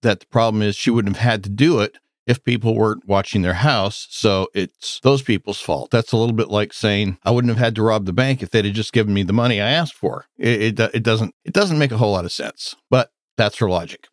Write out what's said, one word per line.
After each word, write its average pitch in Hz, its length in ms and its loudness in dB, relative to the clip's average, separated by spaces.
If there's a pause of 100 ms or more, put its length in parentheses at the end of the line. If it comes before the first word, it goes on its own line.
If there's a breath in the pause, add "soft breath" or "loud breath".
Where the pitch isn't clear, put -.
that 107 180 0
the - 60 -20
problem 113 340 0
is 104 160 -2
she - 140 -2
wouldn't 104 260 0
have 110 80 -2
had 110 200 0
to 98 60 -8
do 139 280 2
it 104 200 -2 (280)
if 123 180 0
people 117 300 0
weren't 110 320 0
watching 98 360 0
their 90 120 0
house. 107 560 0
So 95 440 0
it's - 480 -8
those 135 200 4
people's 104 380 -2
fault. 71 300 -6
That's 113 220 0
a 120 40 2
little 113 180 2
bit 110 140 -2
like 104 240 -2
saying, 101 500 -2
"I 98 80 0
wouldn't 120 220 2
have 113 100 0
had 113 140 2
to 110 60 0
rob 107 240 0
the 92 60 -4
bank 127 300 0
if 92 80 -10
they'd 107 140 2
have 101 100 -2
just 107 180 -4
given 104 220 2
me 101 80 2
the 92 100 -2
money 117 280 2
I 104 100 0
asked 156 240 -2
for." - 320 -6 (100)
It, 110 440 0
it, 113 140 0
it 117 80 -2
doesn't, 110 320 0 (100)
it - 80 -10
doesn't 190 260 0
make 143 140 2
a 107 60 -4
whole 110 140 2
lot 92 120 -2
of 87 80 -8
sense, - 420 -10 (160)
but 127 220 2 (240)
that's 107 220 0
her 110 100 2
logic. 87 440 -4